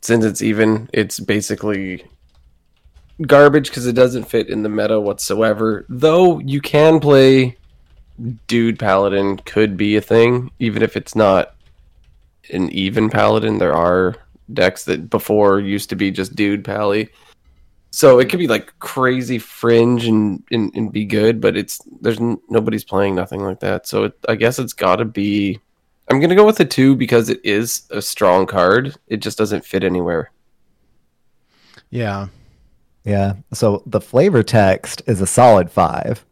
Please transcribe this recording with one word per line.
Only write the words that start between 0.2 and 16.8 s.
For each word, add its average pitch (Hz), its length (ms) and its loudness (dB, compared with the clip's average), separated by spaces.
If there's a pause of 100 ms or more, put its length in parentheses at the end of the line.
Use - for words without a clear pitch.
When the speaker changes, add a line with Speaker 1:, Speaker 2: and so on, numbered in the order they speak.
Speaker 1:
it's 104 180 -4
even, 110 500 0
it's 104 280 -4
basically 101 840 -6 (1200)
garbage 143 440 6
'cause 123 160 -8
it 120 80 -2
doesn't 123 300 2
fit - 240 -4
in 107 140 -6
the 107 60 -4
meta 107 320 -2
whatsoever. 107 880 -2
Though 156 520 2
you 139 200 -4
can 156 400 4
play 135 560 4 (880)
Dude 117 320 0
Paladin, 98 600 0
could 107 380 -2
be 104 200 0
a 104 40 2
thing, 120 500 2 (100)
even 110 220 -2
if - 140 -2
it's - 200 -10
not 98 380 2 (1000)
an 92 180 -4
even 110 400 -2
Paladin. 107 480 0
There 87 160 0
are 90 400 0 (380)
decks 95 320 -2
that 85 260 -6
before 104 500 0
used 101 300 -6
to 101 60 -8
be 98 140 -2
just 92 260 -8
Dude 104 280 -2
Pally. 104 440 -4 (840)